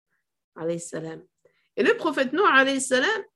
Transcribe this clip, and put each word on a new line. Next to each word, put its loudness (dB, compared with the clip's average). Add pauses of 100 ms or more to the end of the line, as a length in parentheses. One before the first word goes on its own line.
(560)
alayhi -6
salam. » -12 (540)
Et 2
le 4
prophète -2
Nuh, 0
alayhi 4
salam, -2 (120)